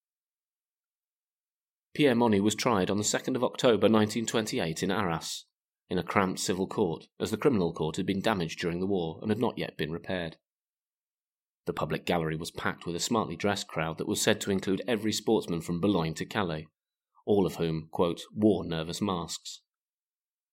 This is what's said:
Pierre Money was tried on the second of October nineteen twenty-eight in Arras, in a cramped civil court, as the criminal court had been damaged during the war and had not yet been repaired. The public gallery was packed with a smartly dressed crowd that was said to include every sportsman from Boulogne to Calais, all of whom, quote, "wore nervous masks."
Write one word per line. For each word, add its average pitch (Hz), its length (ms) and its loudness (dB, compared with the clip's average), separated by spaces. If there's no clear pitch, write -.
Pierre 143 200 6
Money 113 260 4
was 104 140 4
tried 104 360 2
on 98 80 0
the 104 60 0
second 131 320 -2
of 123 80 -2
October 107 440 4
nineteen 110 380 4
twenty-eight 107 560 -2
in 92 80 2
Arras, 90 560 -2
in 92 100 -2
a 87 40 0
cramped 95 380 0
civil 92 260 -2
court, 90 400 -2
as 95 100 -2
the 107 60 -2
criminal 104 360 2
court 80 240 -4
had 92 100 -4
been 95 140 -2
damaged 92 380 -2
during 87 220 -4
the 95 60 -2
war 87 360 -2
and 107 80 -2
had 107 80 0
not - 180 -2
yet - 200 -8
been 78 160 -4
repaired. 85 440 -6
The 87 80 -4
public 78 340 -4
gallery 80 300 0
was 82 160 -8
packed - 340 -6
with 85 80 -4
a 85 60 -4
smartly 87 340 0
dressed 101 320 -2
crowd 80 320 -4
that - 80 -6
was 104 140 -2
said 110 220 2
to 101 100 -2
include 95 340 0
every 107 260 0
sportsman 90 500 0
from 87 180 -4
Boulogne 85 340 2
to - 100 -6
Calais, 82 440 -4
all 101 200 4
of 78 120 0
whom, 80 340 -2
quote, 87 320 0
"wore 101 320 4
nervous 82 360 -4
masks." 90 640 -4